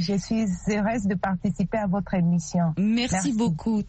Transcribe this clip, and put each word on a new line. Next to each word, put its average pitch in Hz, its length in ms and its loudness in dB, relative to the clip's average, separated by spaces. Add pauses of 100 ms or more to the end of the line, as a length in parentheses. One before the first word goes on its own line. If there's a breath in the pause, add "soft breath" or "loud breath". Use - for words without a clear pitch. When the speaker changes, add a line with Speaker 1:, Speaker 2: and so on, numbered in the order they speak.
Speaker 1:
Je 185 160 0
suis 220 300 0 (240)
heureuse 214 340 0
de 196 100 2
participer 196 640 -2
à 208 100 0
votre 190 280 -2
émission. 170 640 2
Speaker 2:
Merci 226 340 2
Speaker 1:
Merci. 269 220 0
Speaker 2:
beaucoup, 214 540 0